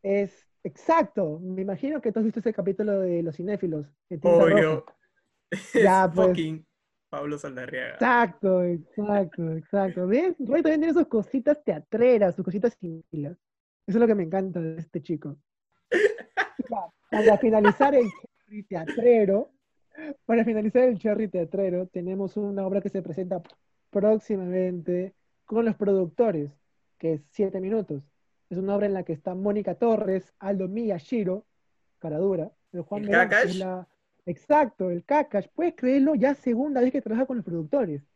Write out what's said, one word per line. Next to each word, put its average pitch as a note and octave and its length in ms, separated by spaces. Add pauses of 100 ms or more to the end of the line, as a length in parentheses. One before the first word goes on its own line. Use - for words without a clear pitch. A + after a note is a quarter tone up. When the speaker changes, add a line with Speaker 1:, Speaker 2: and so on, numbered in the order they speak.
Speaker 1:
Es, G3+ 440 (160)
exacto. G3+ 760
Me F#3 240
imagino B3+ 380
que A3+ 100
tú A3+ 80
has A3 60
visto A3+ 140
ese A3 140
capítulo G3 460
de F3 240
Los D#3+ 120
Cinéfilos, E3+ 520 (220)
de F3 80
Tinta F3 120
Speaker 2:
Obvio. D#3+ 520
Speaker 1:
Roja. - 160
Speaker 2:
<laughs> - 540
Es - 220
Speaker 1:
Ya, F#3+ 400
pues. F#3 140
Speaker 2:
fucking D#3+ 380 (440)
Pablo D3 280
Saldarriaga. B2+ 560
Speaker 1:
Exacto, G3+ 720
exacto, F3 920
exacto. F3+ 520
¿Ves? D#4 320
Roy C4+ 220
también D#4 200
tiene E4 120
sus E4 140
cositas C4+ 560
teatreras, G#3 720
sus F#3+ 100
cositas G3 320
cinéfilas. D#3+ 600 (500)
Eso G#3 100
es A3+ 40
lo A#3 60
que A3 80
me F#3+ 80
encanta F3+ 380
de D#3+ 180
este D#3+ 220
chico. D3 360 (540)
Speaker 2:
<laughs> - 680 (120)
Speaker 1:
Ya, G3 220 (180)
para G#3+ 280
finalizar A3 580
el A#3+ 160
cherry - 520
teatrero, G#3 880 (720)
para A3+ 180
finalizar A3 400
el A#3+ 160
cherry G#3 300
teatrero, F3+ 580
tenemos F#3 480
una G3+ 320
obra G3 140
que G3+ 80
se F#3+ 120
presenta F3+ 400 (480)
próximamente F#3 1200 (320)
con A#3 200
los G#3+ 100
productores, F#3+ 760 (460)
que E3 160
es D3+ 80 (100)
Siete F#3+ 300
Minutos. F#3 420 (460)
Es F3 80
una G3 180
obra G#3 120
en G3+ 60
la F#3 100
que E3 100
está F#3 220
Mónica G3 400
Torres, G#3 640
Aldo F#3+ 280
Miyashiro, G#3 760 (540)
cara D3+ 180
dura, F3+ 340 (200)
el F3 100
Juan G#3 220
Speaker 2:
¿El G3+ 60
Speaker 1:
Verón, F3+ 200
que G3+ 60
es A3+ 60
Speaker 2:
Kakash? F#3 160
Speaker 1:
la... F#3 300 (380)
Exacto, G#3+ 640
el F3 160
Kakash. G3+ 480
¿Puedes E4 220
creerlo? C4+ 400
Ya B3+ 180
segunda C4 480
vez B3+ 100
que C#4 100
trabaja A3+ 240
con B3+ 120
los F#3+ 80
productores. E3 560 (140)